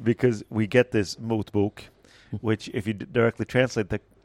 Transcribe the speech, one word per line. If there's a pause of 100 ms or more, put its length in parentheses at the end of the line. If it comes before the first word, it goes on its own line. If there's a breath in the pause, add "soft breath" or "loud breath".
because
we
get
this
motbok, (600 soft breath)
which
if
you
d-,
directly
translate
the, (240)